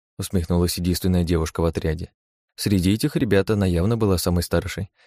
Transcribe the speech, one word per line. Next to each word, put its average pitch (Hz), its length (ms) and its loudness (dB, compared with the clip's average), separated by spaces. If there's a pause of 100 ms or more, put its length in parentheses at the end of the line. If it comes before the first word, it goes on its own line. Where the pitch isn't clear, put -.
(180)
усмехнулась 87 600 0
единственная 90 460 0
девушка 80 360 -2
в 82 40 2
отряде. 82 480 -4 (440)
Среди 95 360 2
этих 120 220 -2
ребят 101 360 2
она 101 160 2
явно 90 300 0
была 101 220 2
самой 87 240 0
старшей, - 480 -4 (160)